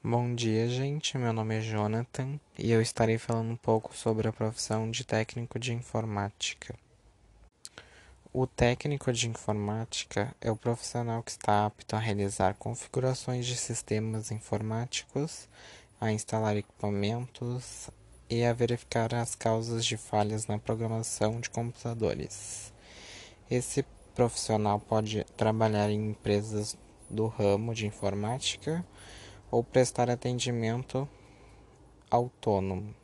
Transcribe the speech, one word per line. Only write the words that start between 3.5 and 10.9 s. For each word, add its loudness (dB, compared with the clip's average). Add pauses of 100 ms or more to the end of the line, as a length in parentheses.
um -2
pouco 0
sobre 0
a -2
profissão -2
de -4
técnico -2
de -2
informática. -4 (1600)
O 2
técnico 2
de 0
informática -2
é 0
o 0
profissional -2